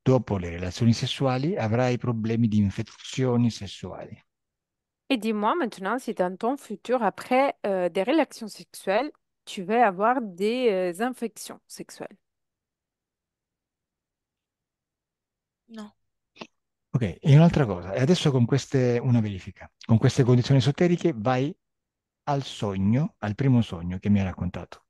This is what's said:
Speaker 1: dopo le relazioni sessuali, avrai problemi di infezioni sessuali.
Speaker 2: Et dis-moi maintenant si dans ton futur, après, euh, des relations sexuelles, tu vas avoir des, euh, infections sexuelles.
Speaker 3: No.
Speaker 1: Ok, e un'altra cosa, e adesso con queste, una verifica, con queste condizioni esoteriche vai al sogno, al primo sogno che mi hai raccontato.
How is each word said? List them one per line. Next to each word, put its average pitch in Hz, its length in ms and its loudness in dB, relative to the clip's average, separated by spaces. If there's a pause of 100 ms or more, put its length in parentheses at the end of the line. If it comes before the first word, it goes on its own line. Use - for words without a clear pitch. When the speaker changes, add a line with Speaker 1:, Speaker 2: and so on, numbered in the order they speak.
Speaker 1:
dopo 127 360 2
le 87 120 -6
relazioni 90 420 0
sessuali, 135 640 -2
avrai 123 420 0
problemi 113 500 0
di 104 100 2
infezioni 120 920 0
sessuali. - 720 -14 (840)
Speaker 2:
Et 277 100 0
dis-moi 214 360 0
maintenant 226 440 -4
si 214 160 -8
dans 185 220 -2
ton 247 220 -2
futur, 233 440 -4
après, 254 520 0 (120)
euh, 185 220 0
des 190 140 -2
relations 240 460 0
sexuelles, 208 640 -4 (340)
tu - 180 -12
vas 226 240 2
avoir 214 360 0
des, 214 480 -2
euh, 185 340 -2
infections - 600 -10
sexuelles. - 500 -16 (3500)
Speaker 3:
No. 214 260 -18 (1000)
Speaker 1:
Ok, 127 100 0
e 110 340 2
un'altra 160 300 6
cosa, 92 260 -6
e 123 80 -2
adesso 156 300 2
con 127 160 2
queste, 123 560 0
una 120 180 2
verifica, 98 500 -8 (140)
con 113 140 4
queste 131 240 2
condizioni 123 380 4
esoteriche 170 540 2
vai 127 400 -2 (720)
al 139 200 -2
sogno, 104 760 -2
al 104 160 -4
primo 127 280 2
sogno 90 360 -6
che 104 120 -6
mi 101 100 4
hai 95 60 0
raccontato. - 640 -8